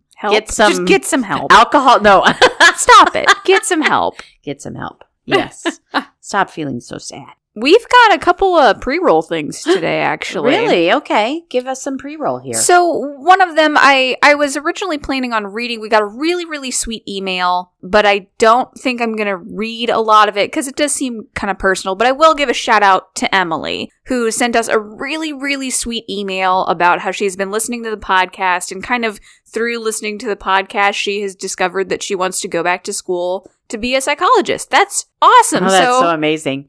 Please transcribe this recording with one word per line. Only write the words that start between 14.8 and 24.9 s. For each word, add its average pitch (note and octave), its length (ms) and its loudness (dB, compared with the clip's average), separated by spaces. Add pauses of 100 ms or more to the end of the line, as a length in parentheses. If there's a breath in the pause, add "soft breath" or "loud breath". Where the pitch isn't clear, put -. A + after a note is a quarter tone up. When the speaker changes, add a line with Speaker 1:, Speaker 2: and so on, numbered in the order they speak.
Speaker 1:
planning B3+ 340 -6
on G#3+ 160 -2
reading. A#3 320 -6
We G#3+ 100 -10
got G#3+ 120 4
a G#3 60 0
really, D#4+ 360 -4
really D4 280 -10
sweet - 360 -8
email, F#3 640 -4 (120)
but G3+ 220 2
I G3 220 0 (120)
don't A#3 380 4
think B3 240 -6
I'm A3+ 140 -4
gonna G3+ 220 -4
read A3+ 520 -8
a A3 120 2
lot G#3+ 260 6
of G#3 100 -2
it G3 140 0
'cause D4 160 -4
it C4 80 -12
does D4 180 0
seem A#3+ 420 -8
kinda G3 200 -4
personal. F#3+ 400 -2
But G#3+ 120 2
I C4 60 4
will D#4+ 220 4
give C#4+ 140 -2
a - 40 2
shout A3 300 2
out F#3+ 320 2
to - 180 -4
Emily, D#3+ 580 -2 (160)
who A#3+ 240 -2
sent A#3+ 240 -2
us A#3 120 0
a - 120 0
really, C#4 540 -8